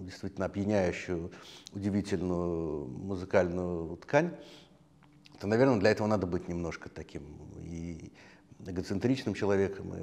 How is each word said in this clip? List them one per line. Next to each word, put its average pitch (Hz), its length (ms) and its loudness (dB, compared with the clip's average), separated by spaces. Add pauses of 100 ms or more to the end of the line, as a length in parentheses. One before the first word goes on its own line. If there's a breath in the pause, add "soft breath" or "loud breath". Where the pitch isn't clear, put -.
действительно 92 420 -6
опьяняющую, 90 840 0 (420 loud breath)
удивительную 87 1120 0
музыкальную 90 1080 0
ткань, 165 340 2 (1080 loud breath)
то, - 80 -6
наверное, 117 320 6
для 101 120 8
этого 107 160 2
надо 104 200 2
быть 90 220 -2
немножко 87 400 -6
таким 80 340 -12 (400)
и 82 480 -10 (560 loud breath)
эгоцентричным 98 680 0
человеком, 95 600 2
и, 90 80 -8